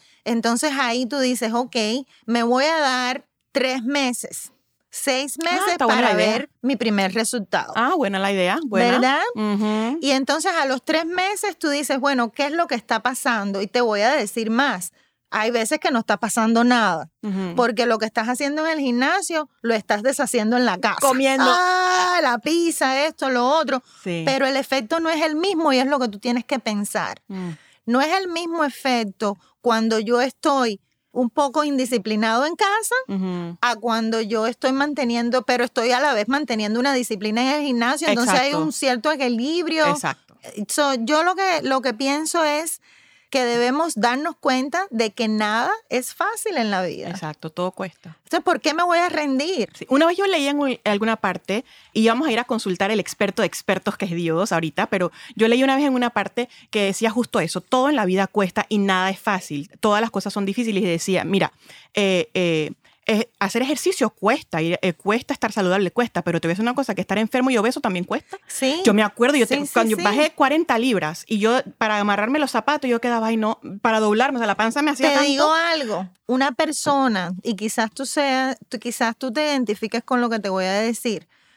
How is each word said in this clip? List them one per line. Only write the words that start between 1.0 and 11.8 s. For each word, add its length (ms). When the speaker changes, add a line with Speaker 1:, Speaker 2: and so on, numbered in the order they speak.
Speaker 1:
tú 140
dices, 340
"Ok, 240
me 200
voy 200
a 140
dar 480
tres 300
meses, 720
seis 500
Speaker 2:
Ah, 40
Speaker 1:
meses 280
Speaker 2:
está 140
buena 160
Speaker 1:
para 120
Speaker 2:
la 80
idea. 160
Speaker 1:
ver 120
mi 140
primer 360
resultado". 640
Speaker 2:
Ah, 180
buena 240
la 140
idea, 340
buena. 260
Speaker 1:
¿Verdad? 300
Speaker 2:
Ujú. 640
Speaker 1:
Y 120
entonces 460
a 60
los 180
tres 220
meses 540
tú 100
dices, 320